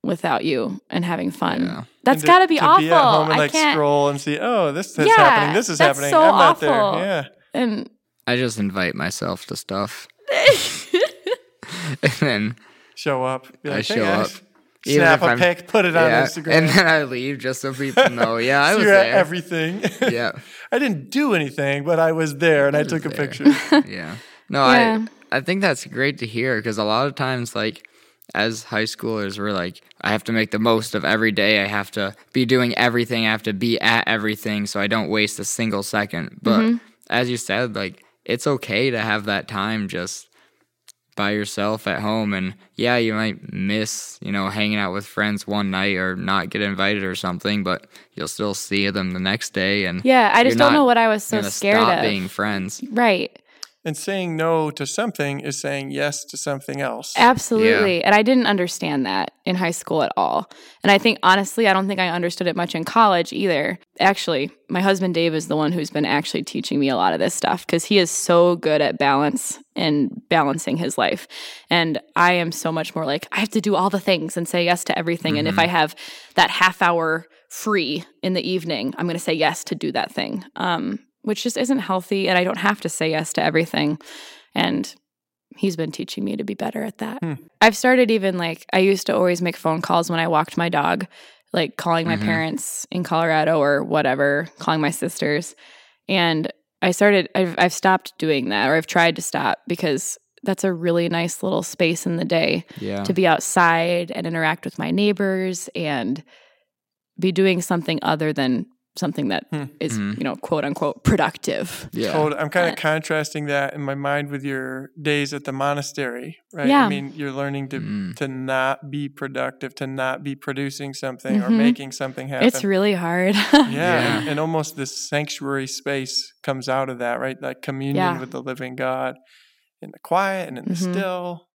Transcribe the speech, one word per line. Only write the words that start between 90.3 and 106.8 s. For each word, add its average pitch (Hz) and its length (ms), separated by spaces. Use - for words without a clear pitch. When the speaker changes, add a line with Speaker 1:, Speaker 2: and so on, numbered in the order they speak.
Speaker 1:
my 170 140
dog, 165 380
like, 165 260
calling 165 280
my 165 100
Speaker 2:
Mm-hmm. 208 100
Speaker 1:
parents 160 640
in 180 120
Colorado 160 560
or 143 240
whatever, 143 640
calling 160 220
my 147 100
sisters. 156 640
And 170 440
I 185 80
started, 202 420
I've, 180 240
I've 175 160
stopped 185 460
doing 147 300
that, 104 200
or 151 60
I've 160 100
tried 170 300
to 175 80
stop, - 440
because 160 520
that's 190 200
a 190 100
really 170 360
nice 170 320
little - 220
space 170 420
in 170 120
the 175 80
day 165 400
Speaker 2:
Yeah. 101 240
Speaker 1:
to 185 100
be 185 120
outside 170 840
and 170 160
interact 165 360
with - 140
my 156 140
neighbors 190 840
and 143 500